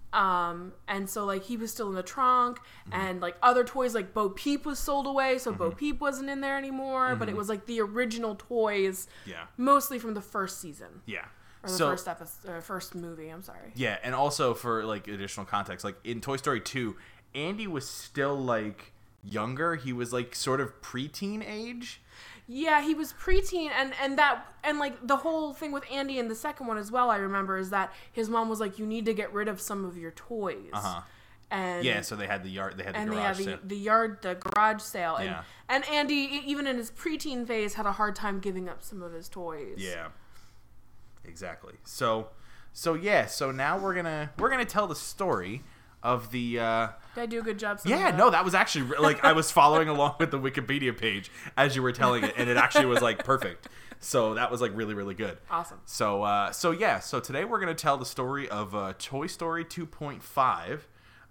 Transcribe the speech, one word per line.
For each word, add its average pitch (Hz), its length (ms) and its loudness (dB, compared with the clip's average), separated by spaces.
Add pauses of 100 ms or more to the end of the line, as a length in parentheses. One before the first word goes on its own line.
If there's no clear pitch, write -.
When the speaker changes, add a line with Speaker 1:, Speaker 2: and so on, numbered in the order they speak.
(140)
Speaker 1:
Um, 180 600 2 (160)
and 196 200 -4
so, 208 140 -4
like, 196 200 -2
he 240 120 -6
was 220 160 -6
still 214 160 -6
in 190 80 -4
the 185 80 -4
trunk, 247 560 2
Speaker 2:
Mm-hmm. - 340 -18
Speaker 1:
and, 185 280 -2
like, 175 200 -4
other 247 220 6
toys, 240 320 -2
like, 190 180 -4
Bo 208 160 2
Peep 285 360 -2
was 285 120 -4
sold 277 300 0
away, 269 300 2
so 254 160 -4
Bo 185 160 0
Speaker 2:
Mm-hmm. 175 80 -8
Speaker 1:
Peep 294 240 -2
wasn't 277 280 -2
in 277 120 -4
there 277 160 0
anymore, 262 580 0
but 214 140 -4
it - 20 -4
Speaker 2:
Mm-hmm. 208 60 -4
Speaker 1:
was, 208 100 -4
like, 208 180 -4
the 233 140 -4
original 220 560 -2
toys, 202 720 0 (180)
Speaker 2:
Yeah. 85 200 -10 (100)
Speaker 1:
mostly 269 440 4
from 226 140 -6
the 208 80 -6
first 190 380 -6
season. 143 460 -16
Speaker 2:
Yeah. 98 220 -8 (360)
Speaker 1:
Or 190 60 -8
the - 0 -
Speaker 2:
So 175 220 2
Speaker 1:
first 180 180 -4
episode, 170 480 -12
uh, - 20 -8
first 180 340 -8
movie, 165 360 -10
I'm 165 140 -16
sorry. 95 300 -16
Speaker 2:
Yeah, 120 300 -2
and 127 100 -4
also 139 400 2
for, 113 300 0
like, 104 240 -4
additional 98 380 -8
context, 101 400 -4
like, 98 180 -6
in 117 160 -6
Toy 139 160 -4
Story 131 240 0
two, 117 380 -4 (360)
Andy 196 340 -6
was 147 220 -6
still, 143 480 -2
like, 113 540 -2 (320)
younger. 127 520 -2
He 127 180 -6
was, 120 180 -4
like, 123 240 -4
sort 135 240 0
of 120 220 -4
preteen 196 640 -8
age. 240 540 -10 (460)
Speaker 1:
Yeah, 294 340 4
he 302 140 2
was 302 180 -6
preteen, 370 580 8
and, 269 300 2
and 269 160 2
that, 269 280 6 (180)
and, 294 160 2
like, 277 280 -2
the 277 100 6
whole 311 360 0
thing 302 180 -6
with 285 180 -6
Andy 269 300 -2
in 233 80 0
the 220 80 -4
second 277 320 -6
one 220 100 -2
as 208 140 -6
well, 247 180 4
I 214 80 6
remember, 196 400 0
is 190 120 -4
that 196 240 0 (180)
his 220 180 -2
mom 226 200 2
was 220 100 -2
like, 202 180 -4
"You 214 80 -6
need 220 200 -2
to 220 80 2
get 208 180 -4
rid 208 160 0
of 196 140 -4
some 196 240 -4
of 175 100 -8
your 165 160 -10
toys." 165 640 -6
Speaker 2:
Uh-huh. 95 280 -4 (480)
Speaker 1:
And 180 360 -2
Speaker 2:
Yeah, 107 160 2
so 107 160 -8
they 101 100 -6
had 98 160 -2
the 95 60 -8
yard, 95 280 -6
they 185 60 -6
had - 120 -6
the 214 40 -4
Speaker 1:
and 214 120 -2
they 214 40 -2
Speaker 2:
garage 208 120 0
Speaker 1:
had 190 100 -2
the, 196 60 -4
Speaker 2:
sale. 190 200 -4
Speaker 1:
the 196 140 -8
yard, 214 460 2
the 180 120 -4
garage 208 460 2
sale, 170 340 -2
and, 190 120 -2
Speaker 2:
Yeah. 170 160 -6 (260)
Speaker 1:
and 277 180 2
Andy, 294 280 2
e-, 277 320 -2
even 285 200 -2
in 262 100 0
his 233 140 -6
preteen 285 560 -4
phase, 214 280 -2
had 220 100 -2
a 202 80 2
hard 208 240 0
time 196 240 -2
giving 185 260 -4
up - 160 -10
some 190 180 -10
of 170 120 -10
his 165 160 -10
toys. 160 480 -10
Speaker 2:
Yeah, 87 320 -8 (1120)
exactly. 85 600 -14
So, 113 460 -2 (440)
so 165 220 -2
yeah, 170 320 2
so 139 240 -4
now 143 260 0
we're 190 180 -2
gonna, 156 420 -4
we're 226 120 2
gonna 254 160 0
tell 202 220 0
the 151 80 -4
story 120 680 -2 (400)
of 117 280 0
the, 120 280 -2
uh, 113 280 2 (260)
Speaker 1:
Did 240 80 -6
I 240 60 -4
do 233 120 -4
a 220 40 -6
good 214 160 -4
job 208 200 -4
summing 254 200 2
Speaker 2:
Yeah, 381 100 4
Speaker 1:
it 156 60 2
Speaker 2:
no, 214 120 10
Speaker 1:
up? 208 40 8
Speaker 2:
that 175 120 4
was 180 120 2
actually 185 300 2
re-, 127 120 -2
like, 151 260 6
I 156 100 10
was 160 180 4
following 156 360 10
along 143 320 2
with 160 120 4
the 139 80 0
Wikipedia 135 580 0
page 110 320 0 (260)
as 135 200 6
you 131 80 0
were 123 80 4
telling 123 320 4
it, 101 140 0
and 120 120 2
it 120 80 6
actually 123 300 8
was, 120 160 6
like, 113 200 2
perfect. 117 440 0 (320)
So 110 340 2
that 113 160 2
was, 120 120 0
like, 113 120 2
really, 107 220 -2
really 98 180 -4
good. 98 240 -4 (140)
Speaker 1:
Awesome. 170 340 -4
Speaker 2:
So, 104 380 0
uh, 101 300 2
so 170 180 2
yeah, 165 300 2
so - 180 -4
today 139 260 -4
we're 226 140 -2
gonna 170 160 -2
tell 143 220 2
the 127 80 -6
story 135 440 -4
of, 104 240 -4
uh, 98 240 -2
Toy 143 300 -6
Story 165 360 -4
two 165 220 -8
point - 380 -10
five, 123 640 0 (440)